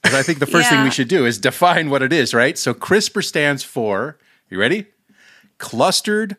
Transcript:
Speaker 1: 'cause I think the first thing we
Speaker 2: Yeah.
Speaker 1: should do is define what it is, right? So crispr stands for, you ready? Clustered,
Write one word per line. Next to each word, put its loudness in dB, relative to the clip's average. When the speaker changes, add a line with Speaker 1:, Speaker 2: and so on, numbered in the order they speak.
Speaker 1:
'cause 0
I 2
think -2
the 0
first 2
thing 4
we 2
Speaker 2:
Yeah. 0
Speaker 1:
should -2
do 2
is -2
define 2
what 0
it -2
is, 2
right? 2
So -2
crispr -2
stands -2
for, -4
you -6
ready? 0
Clustered, -2